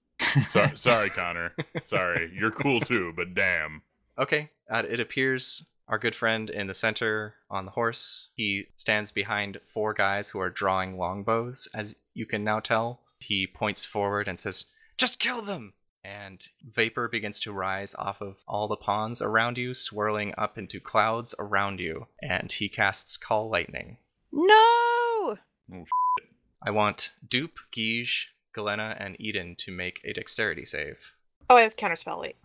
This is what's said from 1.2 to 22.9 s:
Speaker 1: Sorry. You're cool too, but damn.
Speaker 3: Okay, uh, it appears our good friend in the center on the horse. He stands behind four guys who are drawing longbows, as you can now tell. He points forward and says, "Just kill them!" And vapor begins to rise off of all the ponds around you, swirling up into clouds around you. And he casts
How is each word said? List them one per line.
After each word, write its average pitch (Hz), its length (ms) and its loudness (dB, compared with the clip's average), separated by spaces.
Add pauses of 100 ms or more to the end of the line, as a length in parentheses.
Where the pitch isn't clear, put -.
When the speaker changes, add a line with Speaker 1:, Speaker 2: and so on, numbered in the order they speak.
Speaker 1:
Sorry. 85 480 0
You're 107 180 0
cool 127 300 2
too, 92 340 0
but 87 200 -4
damn. 80 480 0 (340)
Speaker 3:
Okay, 151 320 0 (200)
uh, 113 200 2
it 117 100 -2
appears 131 680 2 (180)
our 107 120 -2
good 113 160 0
friend 110 340 0
in 98 180 -4
the 95 60 -4
center 107 600 0 (140)
on 95 160 -4
the 98 60 -14
horse. - 640 2
He 101 300 -2 (100)
stands 107 360 0
behind 104 520 -4
four 107 300 -2
guys 101 360 0
who 98 100 -6
are 92 100 -2
drawing 95 480 0
longbows, 110 760 0
as 104 220 -8 (180)
you 110 120 -8
can 104 180 -4
now 107 160 2
tell. 117 420 -2 (200)
He 95 240 -2
points - 400 0
forward 101 420 0
and 90 120 -4
says, - 320 0 (260)
"Just - 220 4
kill 247 220 -2
them!" 165 320 -8 (300)
And 98 380 -16 (220)
vapor 117 460 0
begins 104 320 -2
to 107 100 -6
rise 95 440 -2
off - 260 -6
of 98 160 -10 (100)
all 107 220 -2
the 107 80 -2
ponds 110 440 -2
around 113 360 2
you, 123 160 -4
swirling 104 640 0
up 107 200 -4
into 98 220 -10
clouds 113 580 0
around 98 440 0
you. 82 260 -6 (160)
And - 280 -2
he 104 180 -2
casts - 480 2